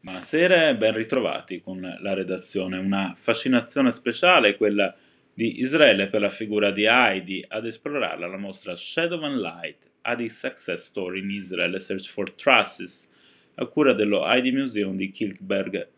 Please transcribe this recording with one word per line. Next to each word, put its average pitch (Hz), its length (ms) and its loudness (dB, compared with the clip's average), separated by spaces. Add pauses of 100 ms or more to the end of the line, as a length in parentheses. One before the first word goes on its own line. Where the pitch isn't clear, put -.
Buonasera 165 640 4
e 127 40 2
ben 110 200 2
ritrovati 107 640 -2
con 92 400 -10
la 98 120 -2
redazione. 92 640 -4
Una 95 400 -2
fascinazione 123 760 0
speciale 123 640 4
quella 101 360 2 (400)
di - 280 -4
Israele 127 480 4
per - 120 0
la - 80 0
figura 104 440 0
di 104 140 2
Heidi. 95 600 2
Ad 110 200 -8
esplorarla 113 600 -6
la 95 100 -10
mostra 95 380 -12
Shadow 165 480 -4
and 143 160 -4
Light, 82 500 -10 (140)
Heidi 120 260 -4
Success - 580 -10
Story 92 340 -8
in 98 100 -6
Israel, 90 440 -4
A 98 40 -6
Search 95 300 -8
for - 240 -8
Traces, - 760 0 (460)
a 127 120 -6
cura 139 260 4
dello 101 340 2
Heidi 127 240 2
Museum 107 460 -2
di 95 120 -4
Kilchberg. 98 880 -4